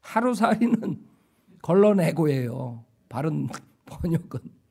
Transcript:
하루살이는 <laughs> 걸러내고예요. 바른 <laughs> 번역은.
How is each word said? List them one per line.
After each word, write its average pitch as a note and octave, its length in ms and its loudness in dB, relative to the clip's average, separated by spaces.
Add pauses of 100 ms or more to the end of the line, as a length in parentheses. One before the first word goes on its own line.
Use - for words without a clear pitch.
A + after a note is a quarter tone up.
하루살이는 A#3 1040 0 (240)
<laughs> - 320 -20
걸러내고예요. D3+ 1200 2 (240)
바른 D3 400 -4 (220)
<laughs> - 160 -20
번역은. - 540 -4 (320)